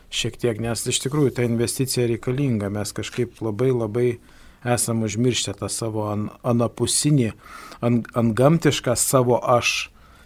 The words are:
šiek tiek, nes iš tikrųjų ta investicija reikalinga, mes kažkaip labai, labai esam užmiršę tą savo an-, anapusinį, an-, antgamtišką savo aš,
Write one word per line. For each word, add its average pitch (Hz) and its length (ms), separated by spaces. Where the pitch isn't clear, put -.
šiek - 280
tiek, 113 240
nes 117 240
iš 123 160
tikrųjų 135 320
ta 127 80
investicija 120 640
reikalinga, 117 640
mes 104 240
kažkaip - 480
labai, 113 320
labai 120 340
esam 117 440
užmiršę 110 480
tą 101 160
savo 107 400
an-, 104 200
anapusinį, 120 840
an-, 120 200
antgamtišką 123 840
savo 123 420
aš, - 520